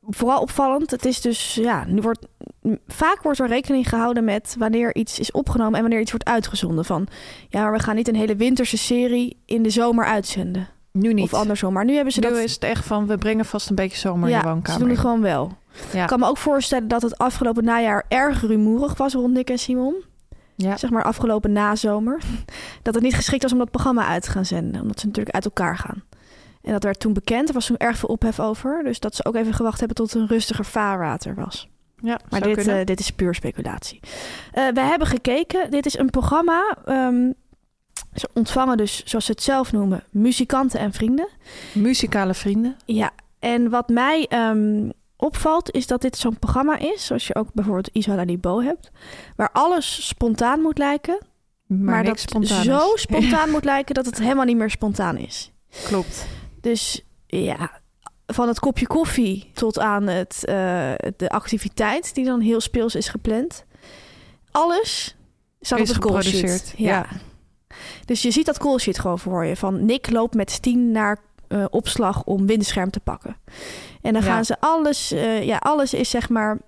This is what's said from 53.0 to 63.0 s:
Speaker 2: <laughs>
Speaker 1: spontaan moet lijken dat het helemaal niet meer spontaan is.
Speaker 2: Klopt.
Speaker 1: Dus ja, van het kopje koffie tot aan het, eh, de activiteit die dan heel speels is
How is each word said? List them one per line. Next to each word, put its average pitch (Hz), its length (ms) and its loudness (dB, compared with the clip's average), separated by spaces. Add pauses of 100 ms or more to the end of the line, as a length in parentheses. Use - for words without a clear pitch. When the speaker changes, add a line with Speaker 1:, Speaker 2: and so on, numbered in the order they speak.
Speaker 2:
<laughs> - 40 -6
Speaker 1:
spontaan 311 400 4
moet 302 140 0
lijken 269 320 0
dat 262 100 0
het 233 140 -6
helemaal 262 260 2
niet 240 120 4
meer 220 120 0
spontaan 202 480 -2
is. - 340 -12 (340)
Speaker 2:
Klopt. - 400 -4 (360)
Speaker 1:
Dus - 440 -2 (220)
ja, 185 440 -4 (560)
van 240 200 0
het 233 120 -2
kopje 262 280 0
koffie 226 640 0
tot 220 260 -2
aan 202 280 2
het, 180 380 -4
eh, - 80 -2 (640)
de 180 120 -4
activiteit 214 840 -2
die 262 100 -2
dan 254 140 0
heel 226 220 2
speels 233 340 -2
is - 140 -2